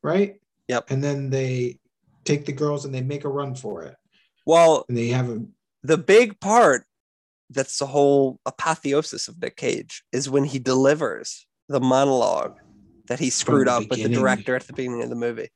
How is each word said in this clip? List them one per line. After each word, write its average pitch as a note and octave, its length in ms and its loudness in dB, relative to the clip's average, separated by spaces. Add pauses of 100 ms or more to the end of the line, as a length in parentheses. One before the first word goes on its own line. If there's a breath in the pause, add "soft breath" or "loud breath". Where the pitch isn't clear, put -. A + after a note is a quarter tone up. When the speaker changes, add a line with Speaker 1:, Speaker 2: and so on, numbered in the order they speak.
Speaker 1:
Right? G3 380 -2 (280)
Speaker 2:
Yep. A#2+ 240 -2
Speaker 1:
And C3+ 100 -2
then C#3 280 -4
they B2+ 500 -4 (440)
take D3 220 -2
the - 60 -6
girls C#3+ 320 -4
and C3+ 100 -10
they B2+ 80 -6
make C#3+ 220 -6
a C#3+ 40 -4
run C3+ 280 -6
for F2+ 260 -10
it. D2+ 140 -18 (500)
Speaker 2:
Well, D#3+ 420 6
Speaker 1:
And A#2+ 80 -2
they A#2 120 -2
have B2 200 0
a A2+ 160 -8 (380)
Speaker 2:
the D3+ 160 2
big G#3 400 4
part G3 480 4 (640)
that's C3 280 -6
the C#3 80 -4
whole C#3 600 4
apotheosis D#3 800 -4
of F3 160 -16
Nick B2 140 -10
Cage - 560 -6
is C3+ 180 -4
when C#3 140 2
he C3+ 160 -6
delivers C3 840 0 (220)
the C#3 120 -2
monologue B2+ 800 0 (460)
that B2 120 -6
he B2+ 120 -2
screwed C3+ 360 2
Speaker 1:
From - 0 -
the B2 60 2
Speaker 2:
up A#2+ 100 0
with A#2 160 -4
the A2 60 -4
Speaker 1:
beginning. A#2 160 0
Speaker 2:
director B2+ 360 -2
at B2+ 120 -8
the - 40 -20
beginning B2 300 -8
of A#2+ 80 -8
the A#2+ 60 -8
movie. A#2 380 -6